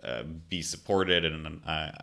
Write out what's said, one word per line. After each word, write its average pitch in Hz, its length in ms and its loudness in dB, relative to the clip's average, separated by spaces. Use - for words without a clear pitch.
uh, 58 180 -4
be 82 400 -8
supported 87 640 4
and, 78 400 -4
uh, 78 260 -2